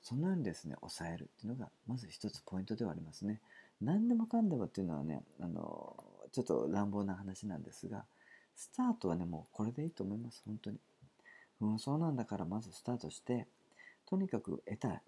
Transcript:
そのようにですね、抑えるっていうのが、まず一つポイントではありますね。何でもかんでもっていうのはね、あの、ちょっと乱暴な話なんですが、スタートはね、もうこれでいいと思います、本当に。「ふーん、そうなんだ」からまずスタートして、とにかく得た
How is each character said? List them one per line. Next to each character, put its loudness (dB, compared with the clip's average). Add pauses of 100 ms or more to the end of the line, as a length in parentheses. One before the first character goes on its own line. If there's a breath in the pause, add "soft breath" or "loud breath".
そ -4
の 2
よ 4
う 4
に 2
で 0
す -10
ね、 -6
抑 -6
え -2
る -10
っ -10 (120)
て -6
い -2
う -2
の -4
が、 -8 (160)
ま 0
ず -8
一 -6
つ -10
ポ -4
イ 0
ン -8
ト -2
で 0
は 0
あ -2
り -6
ま -10
す -6
ね。 0 (400 loud breath)
何 4
で 6
も 4
か 4
ん 8
で 4
も 2
っ 0
て -2
い 2
う 2
の 0
は 0
ね、 -2 (160)
あ -4
の、 -6 (280)
ち 0
ょ 6
っ -12
と 4
乱 2
暴 2
な 0
話 -6
な -2
ん -6
で -12
す -8
が、 -8 (500 loud breath)
ス -12
タ 0
ー 4
ト 2
は 4
ね、 2
も -4
う -20
こ 0
れ 0
で -2
い 0
い -6
と -4
思 -2
い -2
ま -6
す、 -16
本 -6
当 -8
に。 -6 (800 loud breath)
「ふ 4
ー 6
ん、 0
そ 2
う 4
な 4
ん 2
だ」 2
か -2
ら -2
ま 0
ず -10
ス -16
タ 0
ー 2
ト -8
し -12
て、 0 (640 loud breath)
と 4
に 4
か 2
く -2
得 -4
た 0